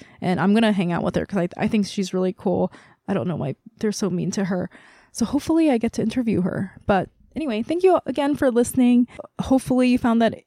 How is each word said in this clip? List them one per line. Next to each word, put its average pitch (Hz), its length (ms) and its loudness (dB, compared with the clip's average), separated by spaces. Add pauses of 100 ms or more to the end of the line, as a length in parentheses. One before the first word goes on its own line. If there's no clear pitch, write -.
(200)
and 185 180 -2
I'm 190 160 2
gonna 220 180 4
hang 175 200 -2
out 170 100 -2
with - 140 -2
her - 80 0
'cause 208 140 -6
I, 175 180 0
I 202 120 -2
think 208 180 0
she's 185 260 -6
really 185 220 -2
cool. 180 360 -2 (360)
I 196 80 -4
don't 131 120 -2
know 175 100 -4
why - 180 -6 (240)
they're 214 140 -2
so 196 180 -4
mean 175 220 -4
to 196 120 -4
her. 180 240 -4 (440)
So - 120 -4
hopefully 320 460 0
I 233 80 2
get 226 160 -4
to 233 80 -2
interview 226 400 0
her. 190 300 -4 (140)
But 190 220 0 (260)
anyway, 247 280 -4
thank 339 200 -2
you 370 220 6
again 285 320 -2
for 277 140 2
listening. 240 580 4 (320)
Hopefully 254 480 2
you 247 100 4
found 233 220 2
that 226 140 2 (120)